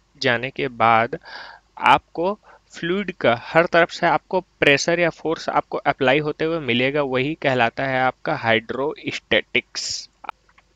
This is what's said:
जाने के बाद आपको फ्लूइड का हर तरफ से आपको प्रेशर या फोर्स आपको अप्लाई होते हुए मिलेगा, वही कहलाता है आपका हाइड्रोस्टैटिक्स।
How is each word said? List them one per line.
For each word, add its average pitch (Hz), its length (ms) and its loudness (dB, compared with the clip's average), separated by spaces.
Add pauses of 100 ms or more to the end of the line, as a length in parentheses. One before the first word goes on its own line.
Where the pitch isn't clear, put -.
(180)
जाने 127 320 -2
के 139 180 -6
बाद 117 520 2 (580)
आपको 165 640 0 (320)
फ्लूइड 185 400 -4
का 120 280 2
हर 165 260 2
तरफ 170 260 2
से - 160 -2
आपको 165 340 -2
प्रेशर 160 580 2
या 170 100 2
फोर्स - 400 -6
आपको - 280 -2
अप्लाई 139 420 2
होते 151 260 -4
हुए 165 140 -2
मिलेगा, 135 420 0
वही 135 400 -2
कहलाता 127 440 0
है 131 160 0
आपका 131 340 -2
हाइड्रोस्टैटिक्स। - 1700 -4 (680)